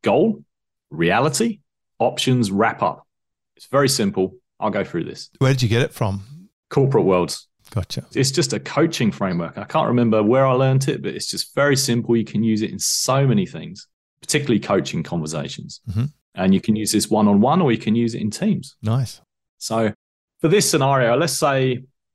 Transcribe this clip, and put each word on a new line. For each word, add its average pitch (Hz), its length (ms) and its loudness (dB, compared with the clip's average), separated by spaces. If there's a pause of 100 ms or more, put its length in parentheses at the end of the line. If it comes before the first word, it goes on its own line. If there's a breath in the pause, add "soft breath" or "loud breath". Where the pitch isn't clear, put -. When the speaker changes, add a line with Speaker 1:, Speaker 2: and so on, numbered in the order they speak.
Speaker 1:
goal, 156 420 2 (460)
reality, 139 720 0 (380)
options, 120 520 0
wrap 107 320 0
up. - 240 -4 (500)
It's - 100 -20
very 139 220 2
simple. 95 480 -2 (240)
I'll 104 100 -4
go 98 140 -2
through 85 200 -6
this. - 340 -16
Speaker 2:
Where 135 140 2
did 127 100 0
you 117 60 0
get 117 140 2
it - 100 -2
from? 101 300 -4 (480)
Speaker 1:
Corporate 135 340 2
Worlds. 90 440 0 (220)
Speaker 2:
Gotcha. - 440 -6
Speaker 1:
It's 135 160 0
just - 220 -2
a 104 80 -4
coaching 147 500 0
framework. 85 480 -4
I 104 60 -10
can't - 240 -2
remember 117 340 2
where 131 240 4
I 131 60 2
learned 135 360 2
it, 120 140 -4
but 95 120 -6
it's - 140 -10
just - 260 -8
very 143 220 2
simple. 120 400 0
You 110 80 0
can 107 200 -2
use 110 180 2
it 107 80 -4
in - 80 -12
so - 480 0
many 104 180 2
things, 82 440 -14 (320)
particularly 127 400 0
coaching 85 420 -2
conversations. 78 800 -8 (100)
Speaker 2:
Mm-hmm. 110 140 -2 (320)
Speaker 1:
And 95 180 2
you 95 60 2
can 107 160 0
use 107 160 -4
this 104 180 0
one-on-one, 107 500 4
or 139 120 2
you 110 60 0
can 110 180 -2
use 117 180 0
it - 60 -8
in 107 100 -4
teams. - 520 -4
Speaker 2:
Nice. 117 380 -2 (380)
Speaker 1:
So 110 340 -2 (480)
for 165 80 2
this 190 220 4
scenario, 135 460 2
let's 165 160 0
say 131 500 0 (320)